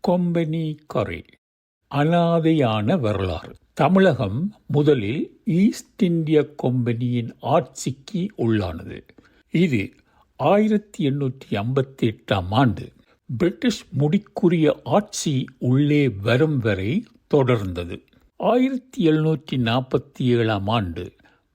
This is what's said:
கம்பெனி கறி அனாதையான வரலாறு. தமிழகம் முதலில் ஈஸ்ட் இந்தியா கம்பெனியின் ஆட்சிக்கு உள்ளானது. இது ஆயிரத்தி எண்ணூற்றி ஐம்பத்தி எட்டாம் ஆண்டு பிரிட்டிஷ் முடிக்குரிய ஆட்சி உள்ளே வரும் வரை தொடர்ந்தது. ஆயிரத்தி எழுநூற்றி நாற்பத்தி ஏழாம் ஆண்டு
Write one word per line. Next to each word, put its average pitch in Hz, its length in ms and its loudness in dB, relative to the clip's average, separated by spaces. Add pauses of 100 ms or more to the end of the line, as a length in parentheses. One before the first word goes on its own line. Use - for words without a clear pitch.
கம்பெனி 170 600 -2 (240)
கறி 92 340 -4 (680)
அனாதையான 160 1080 2
வரலாறு. 95 560 -4 (180)
தமிழகம் 147 640 2 (280)
முதலில் 143 560 2 (320)
ஈஸ்ட் - 480 0
இந்தியா 160 420 2 (120)
கம்பெனியின் 120 760 -2 (140)
ஆட்சிக்கு 131 760 -4 (140)
உள்ளானது. 98 640 -2 (520)
இது 151 300 2 (560)
ஆயிரத்தி 208 680 0
எண்ணூற்றி 135 500 -4
ஐம்பத்தி 123 500 -2
எட்டாம் 98 460 -4
ஆண்டு 117 340 0 (440)
பிரிட்டிஷ் 165 540 -2 (140)
முடிக்குரிய 160 840 0 (100)
ஆட்சி 160 480 -2 (220)
உள்ளே 143 460 2 (140)
வரும் 127 400 0
வரை 104 320 -2 (380)
தொடர்ந்தது. 101 680 0 (440)
ஆயிரத்தி 254 640 -2
எழுநூற்றி 156 560 0
நாற்பத்தி 127 680 -2
ஏழாம் 110 380 0
ஆண்டு 92 360 -2 (520)